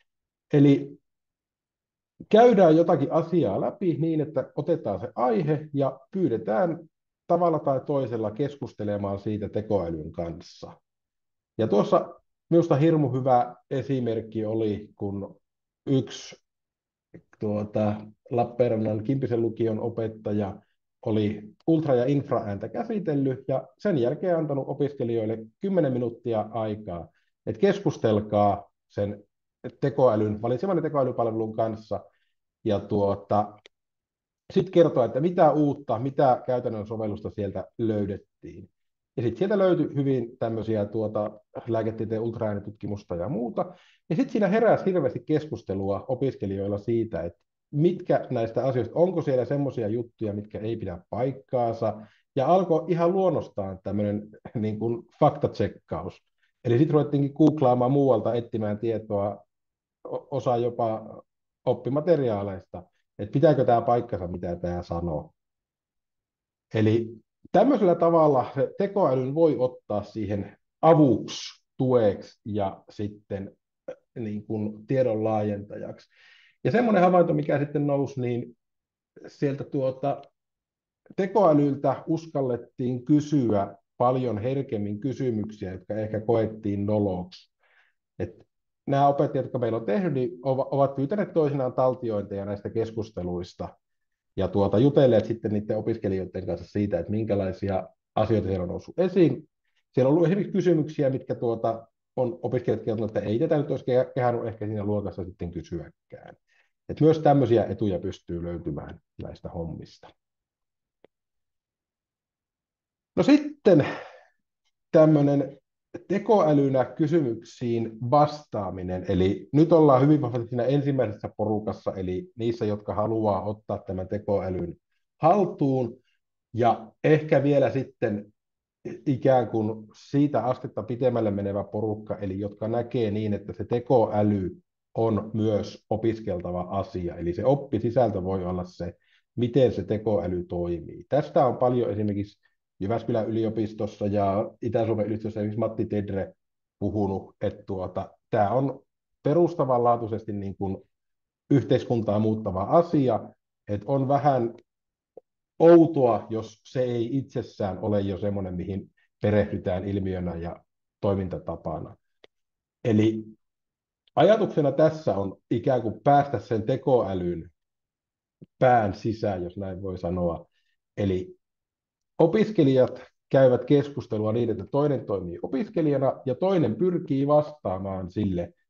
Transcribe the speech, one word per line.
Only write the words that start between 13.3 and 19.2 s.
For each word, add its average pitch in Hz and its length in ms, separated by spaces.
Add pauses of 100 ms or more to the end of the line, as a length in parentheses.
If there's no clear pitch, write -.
esimerkki 113 760
oli, 107 500
kun 101 460 (440)
yksi, - 500 (1040)
tuota, 104 560 (340)
Lappeenrannan 110 720
Kimpisen 123 380